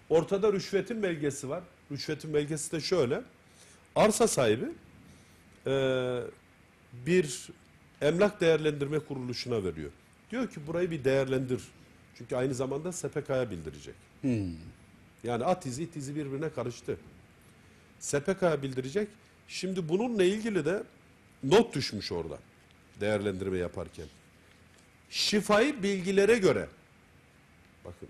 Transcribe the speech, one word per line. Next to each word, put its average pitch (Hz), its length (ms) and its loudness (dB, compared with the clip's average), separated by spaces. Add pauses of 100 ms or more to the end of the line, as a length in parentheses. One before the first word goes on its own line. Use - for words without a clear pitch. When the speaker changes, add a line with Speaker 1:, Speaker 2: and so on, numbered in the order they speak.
Speaker 1:
Ortada 190 440 4
rüşvetin 196 500 -2
belgesi 147 460 -4
var. 170 140 -6 (300)
Rüşvetin 151 420 -8
belgesi 147 380 -2
de 160 80 -2
şöyle. 156 400 0 (760)
Arsa 214 320 6
sahibi, 123 360 4 (1040)
e, 131 40 0 (1400)
bir 165 420 2 (520)
emlak 170 400 4
değerlendirme 151 580 2
kuruluşuna 123 640 -4
veriyor. 78 260 -4 (400)
Diyor 240 200 -4
ki, 147 160 -14
"Burayı 170 240 -2
bir 151 140 -6
değerlendir." 131 580 2 (560)
Çünkü 123 180 -8
aynı 131 180 0
zamanda 139 380 -4
S 147 160 -6
P 139 160 -4
K'ya 127 260 0
bildirecek. 73 440 -10 (260)
Speaker 2:
Hmm. 113 300 0 (760)
Speaker 1:
Yani 117 200 -2
at 180 220 0
izi, 127 160 -6
it 165 140 -12
izi 143 200 -10
birbirine 143 340 -6
karıştı. 120 460 -8 (1040)
S - 200 -2
P 190 140 0
K'ya 160 280 2
bildirecek. 135 460 -2 (400)
Şimdi 180 400 -4
bununla 208 360 2
ilgili 202 400 2
de 190 180 0 (600)
not 180 320 6
düşmüş 113 380 -4
orada 80 260 -6 (600)
değerlendirme 98 580 0
yaparken. 87 480 -6 (1040)
Şifai 214 720 2
bilgilere 196 560 4
göre, 120 300 2 (1160)
bakın, - 240 -16